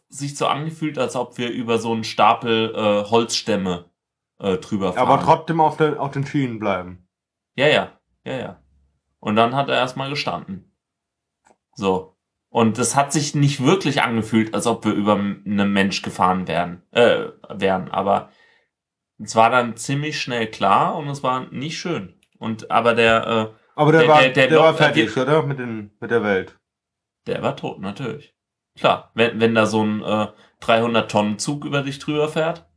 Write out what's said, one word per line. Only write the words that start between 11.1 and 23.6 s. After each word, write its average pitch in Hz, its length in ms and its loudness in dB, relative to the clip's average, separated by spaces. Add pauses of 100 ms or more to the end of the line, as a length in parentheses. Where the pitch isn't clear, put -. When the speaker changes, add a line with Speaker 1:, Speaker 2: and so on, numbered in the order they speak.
Speaker 1:
So. 95 420 -4 (320)
Und 113 300 2
es 123 180 0
hat 139 160 0
sich 151 220 -2
nicht 143 280 0
wirklich 156 380 2
angefühlt, 113 520 0
als 104 140 -2
ob 110 160 -2
wir 107 80 0
über 101 220 2
m-, 101 320 -2
einen 101 260 -2
Mensch 98 300 0
gefahren 92 460 -2
wären, 87 340 -4 (100)
äh, 113 360 2 (220)
wären. 95 400 -2
Aber 98 400 0 (920)
es - 140 -6
war 113 120 6
dann 120 280 0
ziemlich 147 420 -6
schnell 120 280 -4
klar 123 500 2
und 147 100 -8
es 139 160 -10
war 127 280 -2
nicht 147 280 -10
schön. 127 400 -8 (200)
Und, 110 300 -8
aber 117 240 4
der, 113 340 4
äh, 110 280 -2 (200)